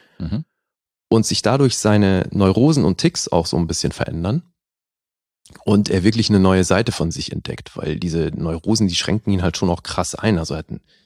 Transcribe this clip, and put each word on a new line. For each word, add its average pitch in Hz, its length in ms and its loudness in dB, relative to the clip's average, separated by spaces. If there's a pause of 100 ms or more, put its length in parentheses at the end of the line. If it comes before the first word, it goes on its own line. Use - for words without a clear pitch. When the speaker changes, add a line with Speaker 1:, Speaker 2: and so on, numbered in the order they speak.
(200)
Speaker 1:
Mhm. 107 260 -6 (640)
Speaker 2:
Und 110 160 4
sich - 160 -2
dadurch 131 380 2
seine 104 500 4
Neurosen 113 560 4
und 92 140 0
Tics - 300 -2
auch 85 180 0
so - 100 -2
ein 85 80 0
bisschen 82 280 -4
verändern. 98 500 -4 (1200)
Und 101 260 2
er 92 140 0
wirklich 110 260 0
eine 104 100 4
neue 92 240 4
Seite 98 280 0
von 82 200 -2
sich - 200 -10
entdeckt, - 460 -10
weil 78 220 -6
diese 80 340 -2
Neurosen, 95 540 -2
die 85 80 -4
schränken - 360 -2
ihn 92 120 0
halt 90 140 -2
schon 95 120 0
auch 85 140 -2
krass - 320 -6
ein. 104 240 0
Also 78 160 -6
er - 20 -4
hat 78 120 -10
einen - 120 -12 (240)